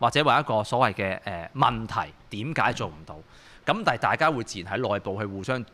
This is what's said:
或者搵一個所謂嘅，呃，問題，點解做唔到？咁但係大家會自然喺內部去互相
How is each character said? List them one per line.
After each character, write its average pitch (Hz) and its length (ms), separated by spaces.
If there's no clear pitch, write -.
或 117 100
者 143 120
搵 139 180
一 - 20
個 110 220
所 123 240
謂 98 60
嘅， 95 300
呃， 85 300
問 120 320
題， 85 260
點 113 240
解 113 180
做 110 160
唔 78 60
到？ 78 100
咁 202 180
但 139 100
係 110 40
大 104 180
家 160 140
會 127 140
自 - 180
然 95 100
喺 101 60
內 104 220
部 98 200
去 104 60
互 98 180
相 127 180